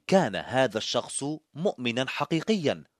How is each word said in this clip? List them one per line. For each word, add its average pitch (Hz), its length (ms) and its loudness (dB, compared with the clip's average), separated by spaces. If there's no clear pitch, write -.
كان 151 280 4
هذا 110 420 0
الشخص - 460 -4
مؤمنا 131 560 -2
حقيقيا؟ 147 720 0